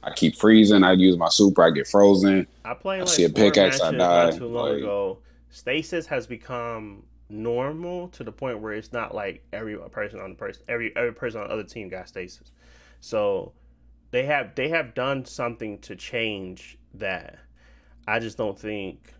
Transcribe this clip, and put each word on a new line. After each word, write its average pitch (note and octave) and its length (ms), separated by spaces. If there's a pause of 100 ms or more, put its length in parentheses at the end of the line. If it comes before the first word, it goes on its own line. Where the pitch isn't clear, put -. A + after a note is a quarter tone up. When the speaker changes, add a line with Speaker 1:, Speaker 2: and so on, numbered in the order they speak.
Speaker 1:
I - 100
keep - 240
freezing. G#2 460
I F#2 100
use F#2 240
my E2+ 120
super. G2 340
I E2 80
get C#2+ 160
frozen. G2 600 (180)
Speaker 2:
I A#2 100
played, - 260
Speaker 1:
I - 40
Speaker 2:
like, - 40
Speaker 1:
see - 160
a E2 40
Speaker 2:
four D2+ 60
Speaker 1:
pickaxe, G2 460
I E2+ 100
Speaker 2:
matches E2 80
Speaker 1:
die. F2 320
Speaker 2:
not E2 80
too A#2+ 80
long A#2 240
Speaker 1:
Like C#2+ 80
Speaker 2:
ago. G2+ 400 (320)
Stasis D#3 560
has B2 200
become A#2 760 (260)
normal D3 800
to D3 160
the A2 80
point B2 280
where G#2+ 120
it's G#2+ 200
not A#2 220
like G2 380
every G#2+ 240 (140)
person G#2 300
on F#2+ 100
the F2+ 60
person, G2 320
every, A#2 280
every A#2+ 160
person A2+ 280
on G2+ 80
the - 40
other G#2+ 120
team G2 240
got F2+ 200
stasis. - 440 (480)
So G2+ 520 (580)
they B2 140
have, C#3 300
they C3+ 140
have D#3 260
done C3 300
something A#2 560
to - 160
change G2 840 (160)
that. F#2+ 440 (680)
I A2 120
just A2+ 180
don't G#2 200
think G#2 600